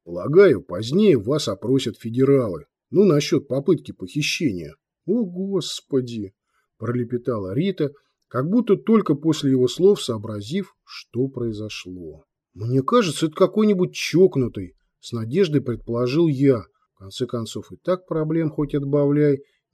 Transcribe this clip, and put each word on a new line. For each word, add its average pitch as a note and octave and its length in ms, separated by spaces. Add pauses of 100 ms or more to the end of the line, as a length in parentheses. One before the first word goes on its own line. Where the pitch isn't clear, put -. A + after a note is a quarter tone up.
Полагаю, C3+ 580
позднее C3+ 540
вас A#2+ 320
опросят A#2 480
федералы. A#2+ 720 (240)
Ну, F3 140
насчет D3 440
попытки C#3 440
похищения». F#2+ 840 (320)
«О, A3 180
Господи!» — D3 1080 (440)
пролепетала A#2+ 760
Рита, D#3+ 380 (360)
как D3 220
будто A3 260
только G3+ 380
после D3+ 380
его B2+ 160
слов F#3+ 340
сообразив, A2 720 (100)
что - 440
произошло. G#2 960 (280)
«Мне B2 300
кажется, F3+ 440
это D#3 100
какой-нибудь F#3+ 580
чокнутый», — C3 800 (260)
с - 120
надеждой C#3 500
предположил B2 680
я. C3+ 380 (300)
«В - 20
конце G2 280
концов, A2 460
и F#2 40
так F3+ 300
проблем D#3+ 440
хоть D3+ 240
отбавляй». C#3+ 680 (320)